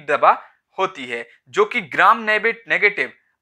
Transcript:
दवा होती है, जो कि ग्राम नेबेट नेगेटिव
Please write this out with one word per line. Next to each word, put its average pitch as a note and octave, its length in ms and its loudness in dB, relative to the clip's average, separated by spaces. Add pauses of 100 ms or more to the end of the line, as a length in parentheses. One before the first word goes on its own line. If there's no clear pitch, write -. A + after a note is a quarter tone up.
दवा D3 260 4 (460)
होती F#3 280 -6
है, A#2 200 -10 (220)
जो D#3+ 160 0
कि A3 160 -2
ग्राम F#3+ 420 2
नेबेट G#3+ 460 -2
नेगेटिव F3+ 440 -2 (300)